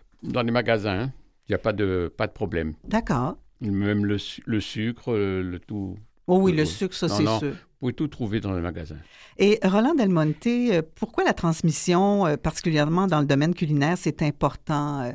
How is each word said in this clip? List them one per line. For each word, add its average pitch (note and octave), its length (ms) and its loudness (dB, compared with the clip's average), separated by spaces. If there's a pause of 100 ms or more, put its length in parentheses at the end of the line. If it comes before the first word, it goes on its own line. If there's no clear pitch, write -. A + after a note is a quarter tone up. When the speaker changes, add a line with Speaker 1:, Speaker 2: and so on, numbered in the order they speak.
(220)
Speaker 1:
dans A#2+ 200 -2
les A#2 80 -2
magasins, G#2+ 480 0
hein. C3 140 -4 (340)
Il G#2 60 -4
n'y - 20 2
a F2+ 40 0
pas A2 160 -2
de, F#2 420 0
pas A2 100 0
de - 60 -14
problème. E2 400 -4 (160)
Speaker 2:
D'accord. E3 480 -2 (240)
Speaker 1:
Même G2+ 460 0
le G#2 100 0
su-, - 300 -12
le A2 140 0
sucre, A#2 520 -6
euh, G2 300 0
le F2+ 160 -6
tout. G2 380 -8 (300)
Speaker 2:
Oh F3+ 120 4
oui, F#3+ 140 4
Speaker 1:
Oui, D#3 40 0
Speaker 2:
le D3+ 60 2
Speaker 1:
oui. D3+ 60 0
Speaker 2:
sucre, F#3 260 -4
ça, F3 120 -4
Speaker 1:
Non, - 80 0
Speaker 2:
c'est - 80 2
Speaker 1:
non. A2 160 2
Speaker 2:
sûr. C#3+ 120 -2
Speaker 1:
Vous - 60 -10 (240)
pouvez B2 120 -2
tout D#3 160 -4
trouver A2 320 -4
dans G2 140 -2
les F2 80 -2
magasins. E2 360 -8 (400)
Speaker 2:
Et G#3 240 4
Roland A3 320 4
Del A#3 140 4
Monte, D#3+ 380 2
euh, A#3+ 340 2 (140)
pourquoi F#4 300 -4
la C#4+ 100 2
transmission, F3+ 920 2
euh, D3 120 2
particulièrement D#3+ 680 0
dans D#3 140 2
le C#3+ 60 2
domaine C#3+ 280 2
culinaire, D3+ 440 2
c'est D#3+ 240 -4
important, D3 800 -2
euh, B2 120 -6